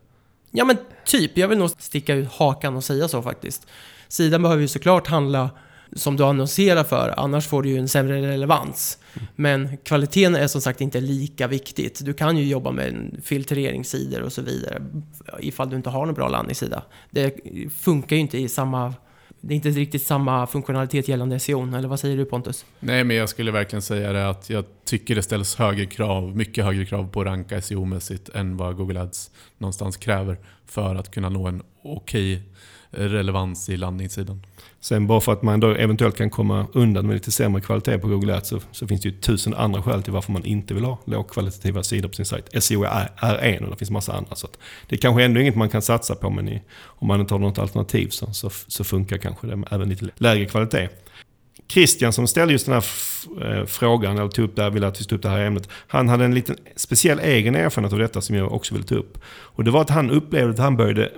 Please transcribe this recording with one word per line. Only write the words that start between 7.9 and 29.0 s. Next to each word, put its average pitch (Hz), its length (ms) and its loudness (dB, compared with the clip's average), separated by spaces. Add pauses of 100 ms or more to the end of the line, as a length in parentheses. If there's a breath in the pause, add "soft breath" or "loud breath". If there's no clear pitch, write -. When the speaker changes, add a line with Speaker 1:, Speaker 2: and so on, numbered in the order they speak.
Speaker 1:
relevans. 139 760 0 (160 loud breath)
Speaker 2:
Mm. 120 220 -10
Speaker 1:
Men 139 400 0
kvaliteten 160 600 4
är 143 100 2
som 139 140 0
sagt 127 200 -2
inte 135 200 -2
lika 135 460 -2
viktigt. 135 580 -4
Du 139 100 -4
kan 156 220 2
ju 147 80 2
jobba 131 260 -2
med 67 180 -2
en 113 360 -8
filtreringssidor 135 960 -4
och 131 100 -6
så 135 100 -8
vidare - 400 -6 (580)
ifall - 300 -4
du 131 60 -6
inte 127 140 -6
har 135 160 -2
en 160 80 -2
bra 131 140 -2
landningssida. - 540 -4 (280 loud breath)
Det 139 240 0 (460)
funkar 151 360 2
ju 156 60 2
inte 139 160 -4
i 131 100 -2
samma, 131 460 -2 (460 soft breath)
det 147 140 -4
är - 20 2
inte 151 120 0
riktigt 147 380 0
samma 131 400 2
funktionalitet 131 600 -2
gällande 127 280 0
S - 120 -4
E 143 60 2
O, 127 220 -2
eller 131 120 -2
vad 139 120 -2
säger 139 160 0
du, 135 80 2
Pontus? 123 400 -6 (160)
Speaker 3:
Nej, 127 240 2
men 117 120 2
jag 110 120 2
skulle 113 220 -4
verkligen 104 320 0
säga 101 300 -2
det 98 160 0
att 95 220 -6
jag 107 140 -2 (200)
tycker - 300 0
det 104 80 0
ställs 101 340 -2
högre 101 300 2
krav, 95 500 -2
mycket 110 280 -2
högre 95 220 0
krav 98 220 -4
på 98 120 -4
att 92 60 0
ranka 95 300 -4
S - 160 -6
E 101 40 -4
O-mässigt 92 580 -6
än 92 220 -4
vad 90 200 -4
Google 92 240 -4